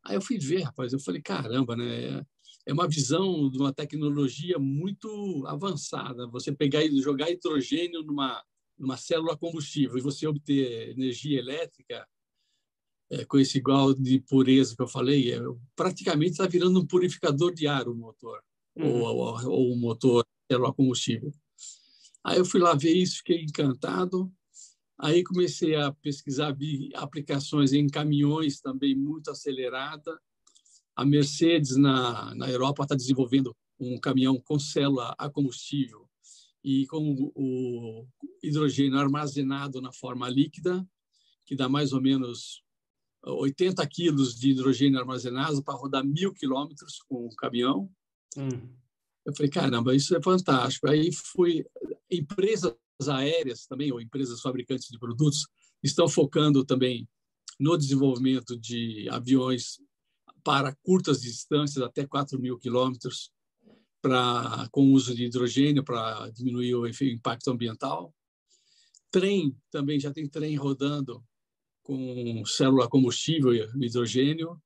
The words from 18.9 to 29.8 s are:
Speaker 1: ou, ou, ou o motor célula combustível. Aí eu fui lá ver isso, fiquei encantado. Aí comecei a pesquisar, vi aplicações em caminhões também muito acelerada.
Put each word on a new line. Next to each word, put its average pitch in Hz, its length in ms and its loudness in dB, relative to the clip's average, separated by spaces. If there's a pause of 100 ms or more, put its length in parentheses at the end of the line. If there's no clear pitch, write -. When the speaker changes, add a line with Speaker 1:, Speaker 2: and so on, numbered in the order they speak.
Speaker 1:
ou, 117 120 -2
ou, 120 340 -4
ou 127 240 2
o 120 40 -2
motor 120 480 4 (260)
célula 127 220 2
combustível. 127 580 0 (920)
Aí - 160 0
eu 185 80 6
fui 190 140 2
lá 170 160 6
ver 160 180 4
isso, 180 260 2
fiquei 170 220 0
encantado. 180 880 -2 (680)
Aí 160 240 2
comecei 175 520 0
a 151 180 0
pesquisar, 147 580 -4
vi 143 420 -6
aplicações 143 800 -2
em 147 160 4
caminhões 147 720 0
também 135 340 -2
muito 151 380 -4
acelerada. 139 880 -8 (720)